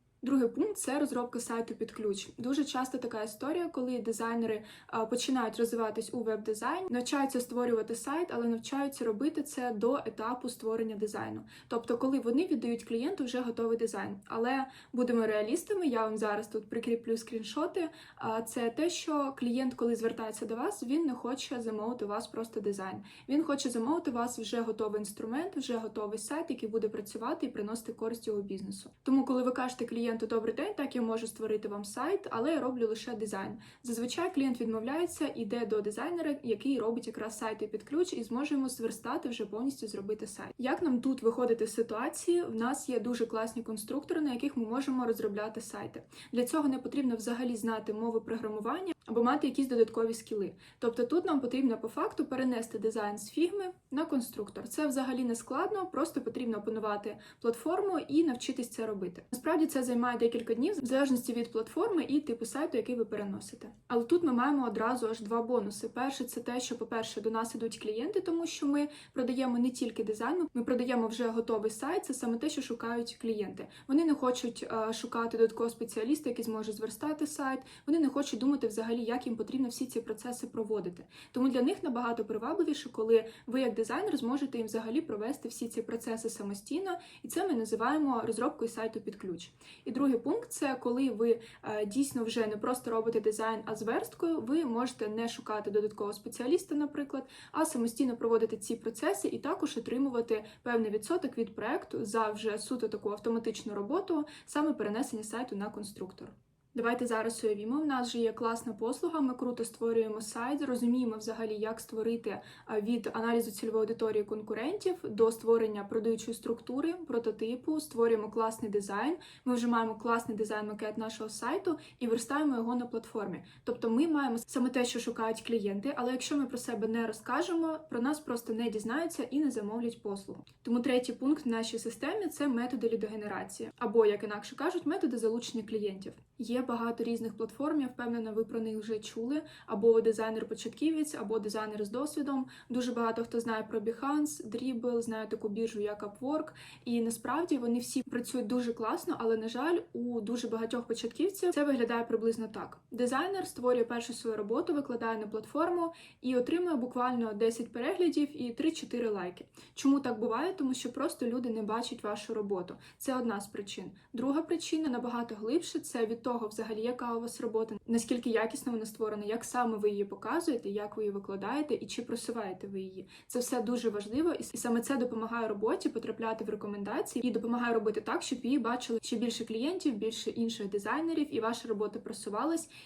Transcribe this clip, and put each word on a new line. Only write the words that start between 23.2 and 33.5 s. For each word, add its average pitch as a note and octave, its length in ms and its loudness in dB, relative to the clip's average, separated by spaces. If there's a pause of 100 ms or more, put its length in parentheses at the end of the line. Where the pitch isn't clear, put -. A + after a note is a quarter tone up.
Він D4+ 140 6
хоче C#4 260 2
замовити C4 420 2
у - 20 -2
вас A#3 260 0
вже A#3 220 0
готовий G#3+ 380 0
інструмент, A#3+ 580 -4
вже B3+ 200 0
готовий G#3+ 400 -4
сайт, D4+ 320 -4
який A#3+ 200 -2
буде G#3+ 200 2
працювати A#3+ 560 -4
і A#3 40 0
приносити A3 440 -6
користь A3+ 340 -4
його G#3 140 0
бізнесу. G3 480 -6 (140)
Тому, C4+ 220 6
коли B3+ 180 2
ви B3+ 80 4
кажете B3+ 340 -2
клієнту: A#3 300 0
«Добрий A3+ 400 0
день, G4 220 -2
так, C#4 180 -2
я A#3+ 60 0
можу A3+ 260 0
створити G#3+ 400 -2
вам G#3 160 -4
сайт, D4 460 -2
але C4 240 2
я D4 60 4
роблю B3 280 0
лише A3+ 260 -2
дизайн». G#3 440 -4 (260)